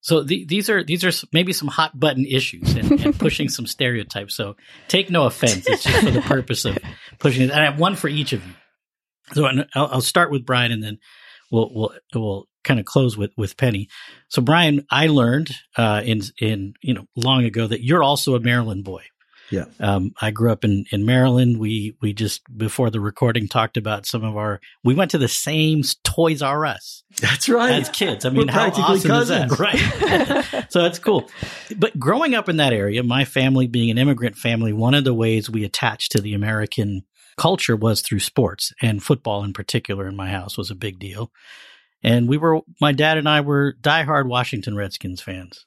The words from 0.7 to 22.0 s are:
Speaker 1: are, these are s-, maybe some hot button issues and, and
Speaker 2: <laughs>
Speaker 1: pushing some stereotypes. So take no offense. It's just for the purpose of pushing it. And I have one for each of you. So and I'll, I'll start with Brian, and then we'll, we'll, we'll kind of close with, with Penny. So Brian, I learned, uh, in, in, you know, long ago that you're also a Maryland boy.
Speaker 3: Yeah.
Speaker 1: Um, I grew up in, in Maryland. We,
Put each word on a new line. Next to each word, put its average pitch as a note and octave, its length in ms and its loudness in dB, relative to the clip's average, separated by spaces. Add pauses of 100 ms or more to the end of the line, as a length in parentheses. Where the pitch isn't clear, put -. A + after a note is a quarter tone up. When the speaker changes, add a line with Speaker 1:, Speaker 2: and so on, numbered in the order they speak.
Speaker 1:
are, F#3+ 140 2
these E3+ 180 -2
are F#3 60 2
s-, - 240 -2
maybe F3+ 200 2
some D3 140 -4
hot D#3 320 -2
button C3 260 2
issues C3 520 0
and, - 160 2 (120)
and D4 140 0
Speaker 2:
<laughs> - 0 -
Speaker 1:
pushing D3+ 300 0
some - 180 -6
stereotypes. A2+ 720 -4
So G#2 180 -6 (320)
take F#3+ 240 0
no E3+ 140 4
offense. A2+ 440 0
It's B4+ 140 0
just - 220 2
for C3+ 80 2
the - 80 2
purpose C3 440 -2
of A#2 140 -2 (400)
pushing C3 240 2
it. B2+ 80 2
And D3 100 0
I D#3 40 4
have D3 160 0
one F#3 160 2
for - 100 -6
each D3 260 -4
of F#2 140 -6
you. F#2 60 -18 (800)
So D3 140 2
and C3 280 0
I'll, C#3+ 200 2
I'll B2+ 60 2
start E3+ 300 2
with C3 160 -4
Brian, B2 240 2
and A2+ 100 -4
then G#2+ 180 -10 (520)
we'll, A2+ 240 2
we'll, A2 180 -2 (220)
we'll G2+ 340 -4 (140)
kind C3 160 2
of G2+ 80 -4
close B2 300 2
with, G#2 200 -4
with G#2 200 -4
Penny. G#2+ 320 0 (400)
So - 140 -2
Brian, D3 500 4
I D3 160 4
learned, C#3 420 4 (260)
uh, G#2+ 280 2
in, A2 180 0 (180)
in, G#2 420 -2
you C3 120 0
know, G2+ 120 -10 (100)
long B2+ 280 2
ago A2+ 220 0
that A#2 160 -4
you're D3+ 220 4
also C#3 320 2
a A#2+ 40 2
Maryland A2+ 440 0
boy. F#2+ 180 -12 (480)
Speaker 3:
Yeah. F#2 140 -4 (160)
Speaker 1:
Um, G2+ 400 0
I G#2+ 100 -2
grew A2+ 220 2
up - 120 -4
in, G2+ 280 2
in G2+ 140 0
Maryland. B2 520 4
We, G#2+ 440 -4